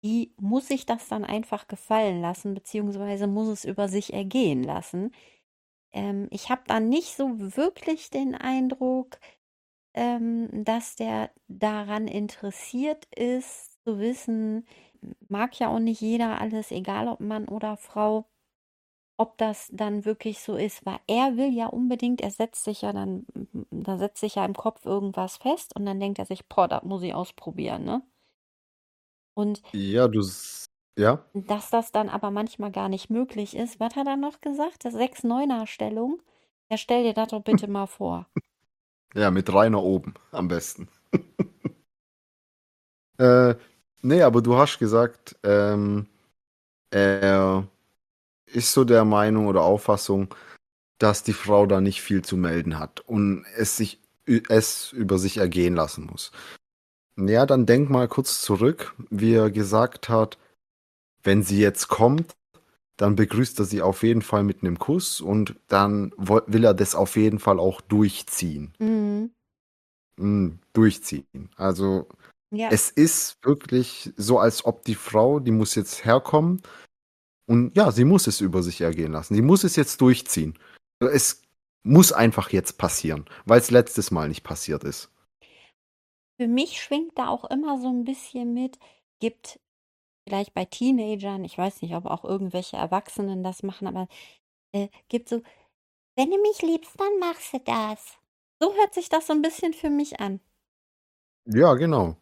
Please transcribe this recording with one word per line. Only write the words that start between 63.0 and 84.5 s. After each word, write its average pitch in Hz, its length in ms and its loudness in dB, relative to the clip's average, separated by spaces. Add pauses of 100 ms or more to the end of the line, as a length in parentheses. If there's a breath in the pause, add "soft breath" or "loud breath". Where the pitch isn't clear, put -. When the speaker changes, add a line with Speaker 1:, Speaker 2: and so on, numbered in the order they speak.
Speaker 2:
begrüßt 107 440 0
er 104 60 2
sie 95 160 -4
auf 95 220 0
jeden 113 200 4
Fall 101 200 0
mit 98 200 -2
einem 87 160 -2
Kuss - 420 -4
und 104 340 -2 (120)
dann 101 500 2
wo-, 101 300 4
will 113 180 4
er 107 100 8
das 98 200 0
auf 95 220 0
jeden 107 220 4
Fall 95 200 4
auch 92 220 0
durchziehen. 87 1000 -2
Speaker 1:
Mhm. 214 520 -2 (880)
Speaker 2:
Mm, 95 420 0 (140)
durchziehen. 95 840 2
Also 95 520 0 (440 soft breath)
Speaker 1:
Ja. 220 180 -4
Speaker 2:
es - 220 2
ist - 520 2
wirklich 127 760 -2
so, 107 220 2
als 113 260 2
ob - 200 -2
die 110 100 -2
Frau, 123 440 2
die 123 120 0
muss 110 240 2
jetzt - 300 -4
herkommen 156 560 4 (840 loud breath)
und 120 300 4
ja, 196 140 6
sie 117 140 4
muss 180 220 6
es 104 140 -2
über 92 220 0
sich 87 180 -6
ergehen 82 320 -2
lassen. 82 220 -4
Sie 107 80 4
muss 175 220 6
es 175 120 2
jetzt - 240 0
durchziehen. 85 580 2 (400 soft breath)
Es 131 440 0 (400)
muss 151 300 8
einfach - 380 2
jetzt - 280 0
passieren, 78 460 -2 (200 loud breath)
weil's 117 260 6
letztes 120 400 4
Mal 78 180 -2
nicht - 140 -10
passiert - 420 -6